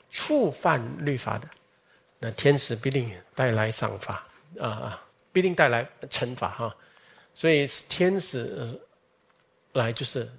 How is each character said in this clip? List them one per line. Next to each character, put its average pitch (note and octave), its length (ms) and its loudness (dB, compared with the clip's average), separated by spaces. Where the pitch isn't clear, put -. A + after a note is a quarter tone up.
触 C4 420 2
犯 C3+ 340 2
律 C#3+ 100 2
法 A2 220 -4
的， A2+ 120 -12
那 A2+ 120 -4
天 C#3 280 4
使 - 160 -4
必 A#2 140 -2
定 C3 200 0
带 B2+ 180 2
来 A2 200 2
赏 G#2+ 260 -4
罚， - 300 -10
啊， A#2+ 80 -4
啊， A2 380 -8
必 - 100 4
定 F3+ 140 2
带 D3+ 140 6
来 A#2+ 200 0
惩 B2 260 -4
罚 F2+ 140 -2
哈。 A2+ 260 -6
所 E3 140 2
以 D3 160 6
天 F#3 300 2
使， A#2+ 360 -4
呃， - 1300 -8
来 A2+ 100 0
就 B2+ 140 -6
是， A#2 340 -6